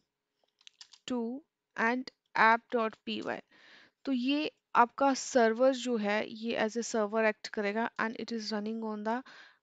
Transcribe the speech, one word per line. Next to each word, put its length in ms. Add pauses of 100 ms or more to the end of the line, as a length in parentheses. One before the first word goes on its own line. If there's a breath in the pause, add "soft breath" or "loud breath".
(1080)
two 320 (400)
and 300 (280)
app 220 (160)
dot 200 (120)
P 140
Y। 180 (640 loud breath)
तो 80
ये 400 (240)
आपका 380
सर्वर 600
जो 220
है 340
ये 300
as 160
a 60
server 500
act 160
करेगा 420 (100)
and 200
it 120
is 100 (100)
running 300
on 220
the 180 (400 loud breath)